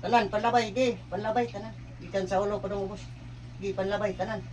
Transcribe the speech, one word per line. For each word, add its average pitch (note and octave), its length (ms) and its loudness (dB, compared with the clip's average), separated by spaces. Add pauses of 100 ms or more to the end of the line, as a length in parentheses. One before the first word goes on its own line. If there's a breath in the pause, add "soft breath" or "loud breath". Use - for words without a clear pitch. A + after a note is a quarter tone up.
Tanan, A3 240 6
panlabay. A3+ 400 4
Sige, A#3 400 2
panlabay, A3 400 0
tanan. G#3+ 240 -8 (240)
Gikan F#3+ 320 -2
sa F#3+ 80 4
ulo, G3+ 240 2
padong G3 240 -2
ubos. G3 160 -8 (560)
Sige, F#3+ 160 -2
panlabay, G3 400 0
tanan. G#3 240 -2 (140)